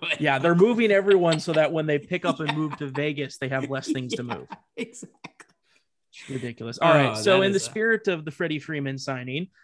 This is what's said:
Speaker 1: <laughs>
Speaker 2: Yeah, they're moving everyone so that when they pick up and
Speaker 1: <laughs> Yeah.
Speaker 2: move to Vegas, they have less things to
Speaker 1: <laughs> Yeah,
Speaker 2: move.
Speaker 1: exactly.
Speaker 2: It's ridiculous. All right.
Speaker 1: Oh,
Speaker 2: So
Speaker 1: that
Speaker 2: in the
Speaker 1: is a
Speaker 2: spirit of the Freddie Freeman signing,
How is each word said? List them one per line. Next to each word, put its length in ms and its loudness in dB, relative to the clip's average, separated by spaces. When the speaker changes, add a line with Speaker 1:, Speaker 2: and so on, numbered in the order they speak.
Speaker 1:
<laughs> 100 -4
Speaker 2:
Yeah, 180 2
they're 160 4
moving 380 6
everyone 480 4
so 140 -4
that 180 4
when 140 0
they 120 2
pick 280 -4
up 160 -8
and 80 -4
Speaker 1:
<laughs> 0 -
Yeah. 60 0
Speaker 2:
move 240 -4
to 80 -6
Vegas, 500 -6
they 100 -6
have 220 -4
less 200 -6
things 260 -6
to 80 -6
Speaker 1:
<laughs> 40 -10
Yeah, 80 -8
Speaker 2:
move. 120 -14
Speaker 1:
exactly. 400 -14
Speaker 2:
It's 180 -18
ridiculous. 500 -8
All 140 4
right. 180 4
Speaker 1:
Oh, 40 -4
Speaker 2:
So 240 4
Speaker 1:
that 60 4
Speaker 2:
in 60 2
the 60 2
Speaker 1:
is 60 -2
a 20 -8
Speaker 2:
spirit 420 0
of 180 -4
the 60 -10
Freddie 280 -4
Freeman 380 -6
signing, 500 -8